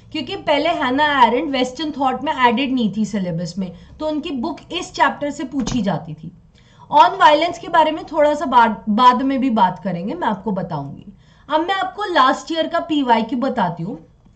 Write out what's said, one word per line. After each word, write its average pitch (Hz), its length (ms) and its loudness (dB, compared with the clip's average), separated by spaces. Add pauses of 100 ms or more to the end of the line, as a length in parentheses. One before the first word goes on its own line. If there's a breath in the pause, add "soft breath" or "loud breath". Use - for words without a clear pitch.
(120)
क्योंकि 311 240 -8
पहले 311 340 0
Hannah 294 540 2
एरेंट 269 280 2
Western 269 400 -4
thought 262 320 -2
में 311 100 -2
added 254 400 0
नहीं 233 240 0
थी 214 80 0
syllabus 175 520 -6
में, 185 140 -6 (280 loud breath)
तो 302 80 -6
उनकी 311 240 -4
बुक 277 260 -6 (140)
इस - 220 -10
chapter 294 380 0
से - 120 -8
पूछी 254 380 -2
जाती 160 320 -4
थी। - 240 -16 (560 soft breath)
On 320 160 8
Violence 339 480 4
के 392 100 -14
बारे 320 240 4
में 330 140 -6
थोड़ा 294 280 2
सा 302 120 -2
बाद, 233 440 4
बाद 226 320 6
में 269 180 0
भी 262 100 2
बात 202 300 2
करेंगे, 190 340 -6
मैं 339 140 -4
आपको 220 240 -4
बताऊंगी। 160 640 -8 (360 soft breath)
अब 311 120 0
मैं 381 140 -2
आपको 381 280 -6
last 294 480 2
year 320 160 -2
का 330 120 -2
पीवाईक्यू 247 600 0
बताती 208 440 -2
हूँ। 254 160 -10 (360)